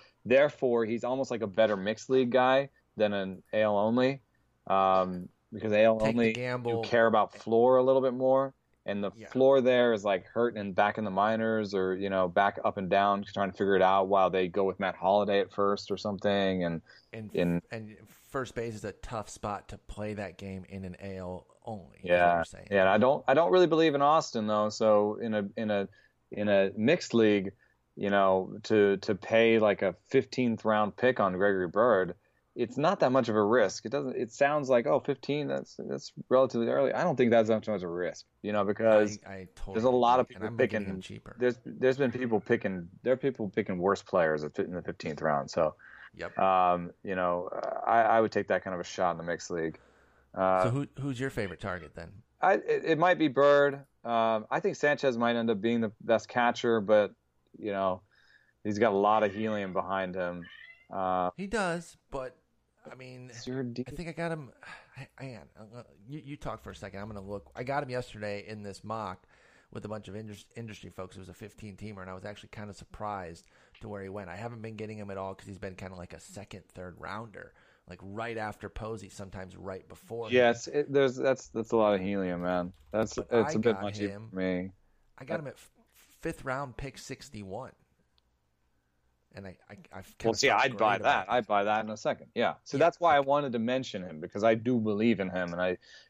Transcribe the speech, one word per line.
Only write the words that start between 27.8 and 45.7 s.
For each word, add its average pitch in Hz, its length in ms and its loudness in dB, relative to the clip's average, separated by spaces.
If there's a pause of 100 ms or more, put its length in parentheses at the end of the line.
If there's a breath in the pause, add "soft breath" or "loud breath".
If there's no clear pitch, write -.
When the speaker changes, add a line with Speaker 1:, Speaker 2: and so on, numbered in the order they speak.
Speaker 1:
you 101 140 -2
know, 98 540 2
to, 101 340 4
to 101 180 -4
pay, 113 420 4
like, 104 240 2
a 92 140 0 (140)
fifteenth 123 540 0
round 107 320 0
pick 123 220 0
on 98 140 2
Gregory 92 340 2
Bird, 95 480 2 (440)
it's 120 200 -4
not 175 220 2
that 131 120 2
much 127 160 2
of 107 80 0
a 107 80 4
risk. 104 400 2
It 113 80 -8
doesn't, 135 240 -4
it 117 160 -6
sounds 143 380 0
like, 120 160 2
"Oh, 147 120 2
fifteen, 143 480 -4
that's, 135 320 -8 (120)
that's - 220 -10 (180)
relatively 120 380 2
early." 135 220 0
I 135 140 -2
don't 170 100 0
think 120 160 4
that's 113 180 6
that 110 200 0
much - 0 -
of 98 140 -4
a 92 60 -8
risk, 85 360 -6 (160)
you 101 100 -6
know, 104 140 0
because 107 640 2
Speaker 2:
I, 98 40 -16
I 95 240 -14
totally 95 200 -10
Speaker 1:
there's 110 100 -2
a 127 60 4
lot 123 300 4
of 120 40 4
Speaker 2:
agree. 123 120 -20
Speaker 1:
people 110 100 -8
Speaker 2:
And 117 60 -6
I'm 117 40 -12
looking 110 200 0
at 104 40 -2
Speaker 1:
picking, 98 140 -8
Speaker 2:
him 95 80 -8
cheaper. - 360 -16
Speaker 1:
there's, 123 280 0
there's 131 320 0
been 131 120 0
people 117 300 -2
picking, 95 480 -2 (140)
there 123 100 2
are 127 60 0
people 104 320 -4
picking 98 260 -4
worse 92 240 0
players 78 420 0
at, 76 160 -8
in 92 140 -4
the 87 80 -8
fifteenth 78 400 -8
round. 73 300 -2
So, 80 240 0 (400 loud breath)